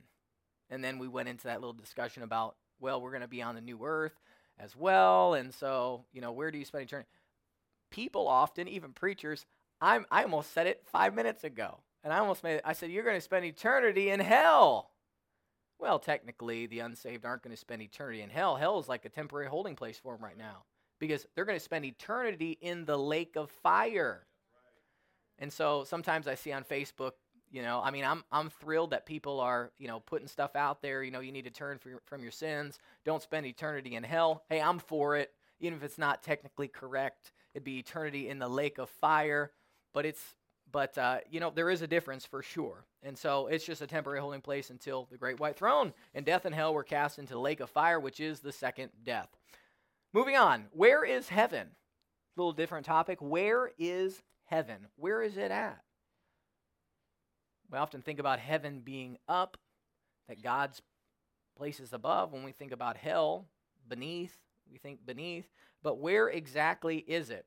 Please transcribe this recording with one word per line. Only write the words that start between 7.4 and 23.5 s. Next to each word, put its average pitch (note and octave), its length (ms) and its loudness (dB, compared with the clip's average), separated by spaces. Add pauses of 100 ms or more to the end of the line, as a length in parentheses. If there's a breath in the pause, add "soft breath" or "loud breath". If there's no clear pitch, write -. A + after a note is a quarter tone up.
People G3+ 380 -2
often, D3+ 400 4
even E3 240 -10
preachers, D#3 540 -6 (340)
I'm, G3+ 300 4
I G3+ 120 6
almost D#3 300 0
said E3 140 4
it - 200 -2
five F#3+ 280 4
minutes A3+ 300 -2
ago, A#2 360 -8 (240)
and D3+ 80 -2
I F3 60 2
almost G3+ 260 2
made D#3+ 120 0
it, - 80 -2
I D#3+ 80 0
said, E3+ 180 -8
"You're G#3 140 -2
gonna G#3 160 2
spend F3+ 240 0
eternity G3+ 640 2
in G3 100 4
hell." A#3 720 8 (880)
Well, E3+ 200 2
technically, A#2 680 -4
the A2+ 140 -8
unsaved A#2 440 -10
aren't B2 180 -6
gonna A#2 140 -14
spend A#2 240 -12
eternity A2+ 400 -10
in G#2 80 -12
hell. D#3+ 260 0
Hell F3+ 240 2
is C#3+ 100 -4
like B2 180 -6
a - 20 -14
temporary C#3+ 400 -8
holding E3 260 -4
place A2+ 240 -10
for B2 160 -12
'em A2 80 -14
right G2+ 140 -12
now, G#2+ 280 -16 (340)
because D3+ 360 -2
they're F#3 120 -2
gonna G3+ 120 0
spend D3+ 280 -6
eternity F#3+ 720 -4
in F3 240 -6
the D3 140 2
lake D#3 360 0
of D3 160 -4